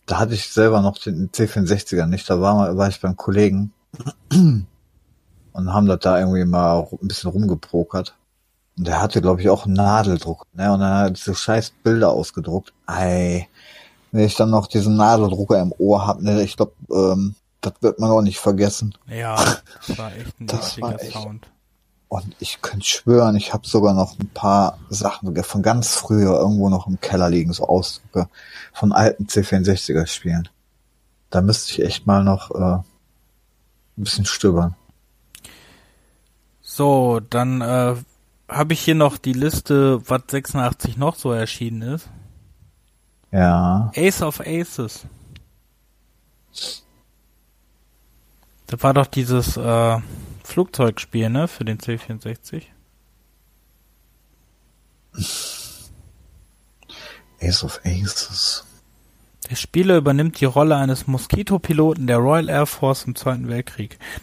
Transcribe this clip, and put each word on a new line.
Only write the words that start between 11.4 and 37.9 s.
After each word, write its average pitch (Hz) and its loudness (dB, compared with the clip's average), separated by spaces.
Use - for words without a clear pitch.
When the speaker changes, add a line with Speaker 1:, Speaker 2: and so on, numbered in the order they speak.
Speaker 1:
Bilder 113 4
ausgedruckt. - -4
Ei, 87 0
wenn 107 4
ich 101 0
dann 110 2
noch 107 2
diesen 107 2
Nadeldrucker 104 4
im 90 -2
Ohr 98 2
hab, 101 -2
ne, 104 2
ich - -8
glaub, - -2
ähm, 95 0
das 101 -6
wird - 0
man 110 2
auch 110 4
nicht 98 0
vergessen. 101 0
Speaker 2:
Ja, 113 -6
das - -6
war 110 -12
echt 113 -16
ein 113 -16
Speaker 1:
<laughs> - -
Das 113 -4
Speaker 2:
lustiger - -10
Speaker 1:
war 110 -8
echt 110 -14
Speaker 2:
Sound. 107 -14
Speaker 1:
Und 95 -10
ich - -12
könnte - -8
schwören, 117 4
ich - -4
hab 107 -6
sogar 104 4
noch 95 -2
ein 101 -8
paar 101 0
Sachen 98 -6
ge-, 87 -4
von 101 -4
ganz 113 0
früher 98 2
irgendwo 98 2
noch 92 2
im 95 -4
Keller 90 0
liegen, 85 0
so - -4
Ausdrucke - -2
von 104 0
alten 104 2
C 104 0
vierundsechziger 92 0
Spielen. 85 -4
Da 92 2
müsste 101 0
ich - -4
echt - -2
mal 98 4
noch, 98 0
äh, 92 0
ein 90 -2
bisschen 101 -4
stöbern. 87 0
Speaker 2:
So, 131 0
dann, 123 -2
äh, 123 0